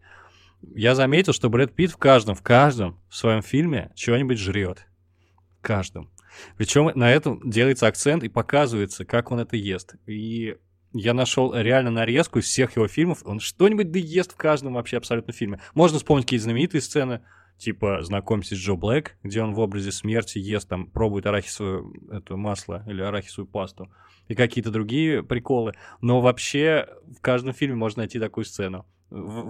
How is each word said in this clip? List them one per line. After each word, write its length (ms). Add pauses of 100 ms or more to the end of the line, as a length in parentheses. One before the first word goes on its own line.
(640)
Я 320
заметил, 380
что 180
Брэд 240
Питт 180
в 60
каждом, 380
в 60
каждом 580 (100)
своём 320
фильме 520
чего-нибудь 440
жрёт. 480 (720)
В 40
каждом. 480 (460)
Причём 380
на 180
этом 360
делается 400
акцент 360
и 40
показывается, 760
как 280
он 80
это 160
ест. 380 (120)
И 500 (360)
я 220
нашёл 400
реально 360
нарезку 500
из 60
всех 300
его 120
фильмов, 360
он 160
что-нибудь 520
да 80
ест 320
в 40
каждом 380
вообще 240
абсолютно 340
фильме. 280 (140)
Можно 240
вспомнить 280
какие-то 180
знаменитые 380
сцены, 380 (380)
типа 440
«Знакомьтесь, 560
Джо 160
Блэк», 380 (100)
где 200
он 120
в 60
образе 320
смерти 460
ест, 300
там, 220
пробует 360
арахисовое 580 (280)
это 240
масло 520
или 140
арахисовую 480
пасту, 420 (360)
и 60
какие-то 380
другие 500
приколы. 500 (280)
Но 200
вообще 680 (280)
в 40
каждом 340
фильме 220
можно 260
найти 180
такую 240
сцену. 420 (240)
В, 60 (340)